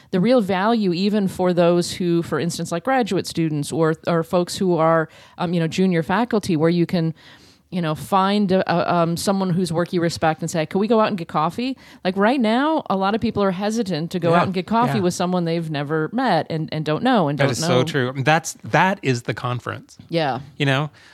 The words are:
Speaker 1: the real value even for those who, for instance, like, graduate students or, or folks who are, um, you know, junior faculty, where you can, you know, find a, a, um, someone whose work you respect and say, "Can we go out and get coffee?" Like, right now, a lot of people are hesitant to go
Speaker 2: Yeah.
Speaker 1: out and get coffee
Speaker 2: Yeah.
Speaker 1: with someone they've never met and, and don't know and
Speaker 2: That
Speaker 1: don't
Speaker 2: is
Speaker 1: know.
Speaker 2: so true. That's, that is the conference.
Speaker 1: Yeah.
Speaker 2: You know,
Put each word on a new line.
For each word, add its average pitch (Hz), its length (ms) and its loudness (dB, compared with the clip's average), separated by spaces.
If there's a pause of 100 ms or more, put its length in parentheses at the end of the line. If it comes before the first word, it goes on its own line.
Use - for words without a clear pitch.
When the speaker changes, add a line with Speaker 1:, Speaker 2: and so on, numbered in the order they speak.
(120)
Speaker 1:
the 185 80 2
real 240 200 4
value 196 520 2
even 196 340 2
for 180 260 0
those 175 420 4
who, 170 280 0
for 160 160 -4
instance, 165 320 -4
like, 170 140 -6
graduate 247 420 0
students 156 460 -2
or, 160 240 2 (100)
or 170 160 2
folks 175 360 -2
who 180 180 2
are, 160 320 4 (300)
um, 175 140 -4
you 175 60 0
know, 165 80 0
junior 170 380 0
faculty, 202 520 0
where 160 140 4
you 170 160 2
can, 160 260 0 (580)
you 185 120 -4
know, 156 140 -2
find 196 560 2
a, 185 100 4 (100)
a, 170 220 0
um, 170 220 2
someone 190 340 0
whose 170 220 0
work 165 200 -2
you 180 80 0
respect 160 400 0
and 165 80 -4
say, 160 180 -2
"Can - 120 -2
we 214 80 0
go 220 140 4
out 214 80 2
and 202 100 -4
get 165 80 -8
coffee?" 180 500 -2 (280)
Like, 185 120 -2
right 226 240 2
now, 262 480 0
a 190 80 -2
lot 190 200 0
of 214 40 -4
people 208 220 -2
are 196 80 2
hesitant 190 640 -4
to 180 80 -4
go 170 100 2
Speaker 2:
Yeah. 170 60 4
Speaker 1:
out 175 80 4
and 185 100 -4
get 185 140 -6
coffee 233 300 0
Speaker 2:
Yeah. 190 40 -2
Speaker 1:
with 175 120 0
someone 180 320 -2
they've 165 220 -4
never 151 440 -4
met 214 360 0
and, 160 240 -4
and 156 120 -4
don't 151 180 -2
know 240 240 4
and 143 140 -2
Speaker 2:
That 139 60 2
Speaker 1:
don't 139 60 2
Speaker 2:
is 110 100 -4
Speaker 1:
know. 160 40 -2
Speaker 2:
so 127 160 4
true. 135 300 -2 (100)
That's, 156 400 2
that 175 400 2
is 123 200 0
the 127 120 -4
conference. 117 640 -8 (100)
Speaker 1:
Yeah. 151 300 -2 (180)
Speaker 2:
You 147 100 0
know, 139 240 0 (240)